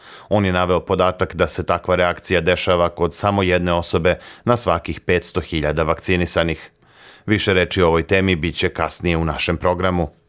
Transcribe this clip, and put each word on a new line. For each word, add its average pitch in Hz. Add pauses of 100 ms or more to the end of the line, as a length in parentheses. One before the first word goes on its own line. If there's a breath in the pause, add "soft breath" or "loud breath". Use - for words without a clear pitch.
(300 loud breath)
On 101
je 92
naveo 90
podatak 90
da 85
se -
takva 90
reakcija 87
dešava 87
kod 85
samo 101
jedne 90
osobe 85 (300 loud breath)
na 120
svakih 85
petsto 90
hiljada 78
vakcinisanih. 82 (540 loud breath)
Više 101
reči 92
o 87
ovoj 82
temi 95
bit 80
će 92
kasnije 82
u 82
našem 80
programu. 90 (200)